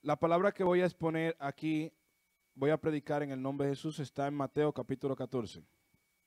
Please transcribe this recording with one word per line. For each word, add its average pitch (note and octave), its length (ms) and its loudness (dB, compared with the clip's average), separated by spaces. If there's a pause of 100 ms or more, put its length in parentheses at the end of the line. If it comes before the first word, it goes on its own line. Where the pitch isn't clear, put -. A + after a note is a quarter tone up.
La D3 160 0
palabra E3+ 340 4
que - 100 -6
voy F3+ 200 4
a F3+ 40 4
exponer E3 540 0
aquí, D#3 500 -2 (640)
voy C3+ 160 0
a D#3 80 4
predicar D3+ 460 -2
en C#3+ 80 -6
el C3 100 -6
nombre C#3 260 -2
de C#3 80 0
Jesús, D#3 240 -8
está C#3 280 -4
en C#3+ 60 -4
Mateo D3 400 0
capítulo C3+ 420 -4
catorce. B2 480 -6 (640)